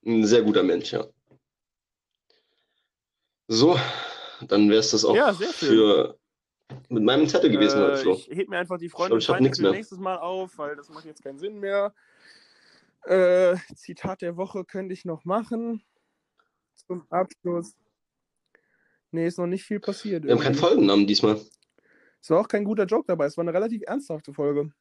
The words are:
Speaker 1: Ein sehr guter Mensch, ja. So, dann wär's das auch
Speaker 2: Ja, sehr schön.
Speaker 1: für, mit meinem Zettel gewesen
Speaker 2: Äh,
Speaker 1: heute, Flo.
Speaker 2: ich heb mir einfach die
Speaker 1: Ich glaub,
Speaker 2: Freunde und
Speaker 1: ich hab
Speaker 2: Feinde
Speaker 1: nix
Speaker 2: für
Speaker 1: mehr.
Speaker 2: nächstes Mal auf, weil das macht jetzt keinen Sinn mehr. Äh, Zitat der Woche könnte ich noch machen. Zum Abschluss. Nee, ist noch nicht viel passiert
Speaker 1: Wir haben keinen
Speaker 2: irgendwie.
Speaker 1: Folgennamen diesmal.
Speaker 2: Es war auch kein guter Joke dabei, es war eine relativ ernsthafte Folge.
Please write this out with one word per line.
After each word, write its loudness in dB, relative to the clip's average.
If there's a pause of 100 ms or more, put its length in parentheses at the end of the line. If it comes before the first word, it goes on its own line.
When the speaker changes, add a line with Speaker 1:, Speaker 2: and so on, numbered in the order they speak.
Speaker 1:
Ein 2
sehr 6
guter 2
Mensch, -2
ja. -6 (2500)
So, 4 (680)
dann 4
wär's 4
das 0
auch 4
Speaker 2:
Ja, 4
sehr -4
schön. -4
Speaker 1:
für, 4 (680)
mit -2
meinem 4
Zettel 2
gewesen 2
Speaker 2:
Äh, 4
Speaker 1:
heute, 2
Flo. 0
Speaker 2:
ich -16
heb -6
mir -6
einfach -6
die -12
Speaker 1:
Ich -12
glaub, -6
Speaker 2:
Freunde 0
und 2
Speaker 1:
ich -4
hab 2
Speaker 2:
Feinde 2
Speaker 1:
nix -6
Speaker 2:
für -2
Speaker 1:
mehr. 4
Speaker 2:
nächstes -8
Mal -6
auf, -8
weil -10
das -20
macht -20
jetzt -20
keinen -14
Sinn -12
mehr. -2 (1080)
Äh, 4 (180)
Zitat -12
der -8
Woche -10
könnte -10
ich -16
noch -10
machen. -6 (1040)
Zum -10
Abschluss. -6 (1400)
Nee, -2
ist -6
noch -4
nicht -6
viel -6
passiert -6
Speaker 1:
Wir 0
haben 4
keinen 0
Speaker 2:
irgendwie. 2
Speaker 1:
Folgennamen 6
diesmal. 2 (840)
Speaker 2:
Es -20
war 4
auch 0
kein -2
guter 0
Joke -2
dabei, 0
es -4
war -4
eine -4
relativ -4
ernsthafte -8
Folge. -4